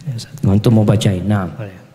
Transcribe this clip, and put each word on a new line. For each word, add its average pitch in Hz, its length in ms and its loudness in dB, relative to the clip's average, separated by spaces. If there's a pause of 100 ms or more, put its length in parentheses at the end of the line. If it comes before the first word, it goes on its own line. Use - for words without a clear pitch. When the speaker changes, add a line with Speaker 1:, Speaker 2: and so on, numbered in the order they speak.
Speaker 1:
Ya, 123 160 -8
Ustaz. - 240 -16
Speaker 2:
Antum 104 320 4
mau 107 80 4
bacain? 101 400 0
Nah. 98 240 -2
Speaker 1:
Boleh. 98 240 -12 (220)